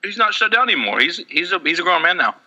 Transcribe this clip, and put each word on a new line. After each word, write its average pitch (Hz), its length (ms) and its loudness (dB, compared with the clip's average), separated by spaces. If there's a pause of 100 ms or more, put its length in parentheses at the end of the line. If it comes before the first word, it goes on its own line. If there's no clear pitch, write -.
he's 202 140 -8
not 220 180 0
shut 220 180 0
down 240 160 2
anymore. 113 320 0
He's, 160 180 0 (100)
he's 170 240 -2
a, 190 60 0
he's 160 200 -2
a 175 40 -4
grown 175 200 2
man 175 140 2
now. 123 200 -2 (100)